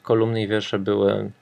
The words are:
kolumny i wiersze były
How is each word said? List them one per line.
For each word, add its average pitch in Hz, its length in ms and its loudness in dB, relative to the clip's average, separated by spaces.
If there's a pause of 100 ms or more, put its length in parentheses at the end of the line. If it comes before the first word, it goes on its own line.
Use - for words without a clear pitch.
kolumny 113 400 0
i 101 60 -4
wiersze 107 300 -2
były 101 520 0 (120)